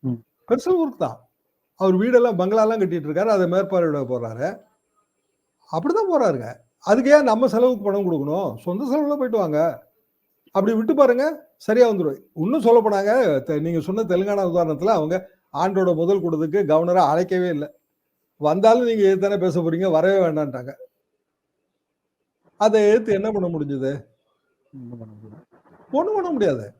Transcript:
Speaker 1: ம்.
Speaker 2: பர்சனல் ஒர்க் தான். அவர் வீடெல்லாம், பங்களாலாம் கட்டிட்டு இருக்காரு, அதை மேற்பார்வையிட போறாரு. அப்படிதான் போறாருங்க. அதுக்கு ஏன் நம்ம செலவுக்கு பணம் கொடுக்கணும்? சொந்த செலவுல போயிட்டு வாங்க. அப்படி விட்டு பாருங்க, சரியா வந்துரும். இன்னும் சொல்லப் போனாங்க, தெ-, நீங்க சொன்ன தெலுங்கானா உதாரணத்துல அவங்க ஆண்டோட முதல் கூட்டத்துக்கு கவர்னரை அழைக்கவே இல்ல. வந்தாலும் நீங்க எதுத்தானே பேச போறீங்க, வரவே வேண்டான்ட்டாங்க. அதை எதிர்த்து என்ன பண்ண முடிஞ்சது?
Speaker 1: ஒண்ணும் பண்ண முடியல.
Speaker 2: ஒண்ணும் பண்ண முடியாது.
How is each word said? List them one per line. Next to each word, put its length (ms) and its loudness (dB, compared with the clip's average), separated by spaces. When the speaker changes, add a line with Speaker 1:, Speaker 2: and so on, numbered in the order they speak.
Speaker 1:
ம். 200 -6
Speaker 2:
பர்சனல் 380 0
ஒர்க் 120 -10
தான். 300 -8
அவர் 220 2
வீடெல்லாம், 420 2
பங்களாலாம் 420 0
கட்டிட்டு 300 -4
இருக்காரு, 160 -2
அதை 240 2
மேற்பார்வையிட 540 0
போறாரு. 540 -6
அப்படிதான் 400 -2
போறாருங்க. 420 -2
அதுக்கு 320 2
ஏன் 120 8
நம்ம 260 2
செலவுக்கு 360 0
பணம் 280 -2
கொடுக்கணும்? 440 -4
சொந்த 280 -6
செலவுல 320 -2
போயிட்டு 220 -2
வாங்க. 480 -2
அப்படி 260 0
விட்டு 180 0
பாருங்க, 600 2
சரியா 320 4
வந்துரும். 340 -2
இன்னும் 260 -2
சொல்லப் 280 4
போனாங்க, 420 2
தெ-, 100 -2
நீங்க 200 -2
சொன்ன 220 -4
தெலுங்கானா 460 -2
உதாரணத்துல 360 -2
அவங்க 440 -2
ஆண்டோட 420 0
முதல் 260 0
கூட்டத்துக்கு 500 -2
கவர்னரை 320 2
அழைக்கவே 480 0
இல்ல. 240 -8
வந்தாலும் 480 2
நீங்க 180 0
எதுத்தானே 360 2
பேச 220 0
போறீங்க, 300 -2
வரவே 360 2
வேண்டான்ட்டாங்க. 480 -4
அதை 320 2
எதிர்த்து 240 2
என்ன 180 -2
பண்ண 180 -4
முடிஞ்சது? 560 -6
Speaker 1:
ஒண்ணும் 260 -18
பண்ண 160 -20
முடியல. 300 -20
Speaker 2:
ஒண்ணும் 220 0
பண்ண 160 -2
முடியாது. 500 -2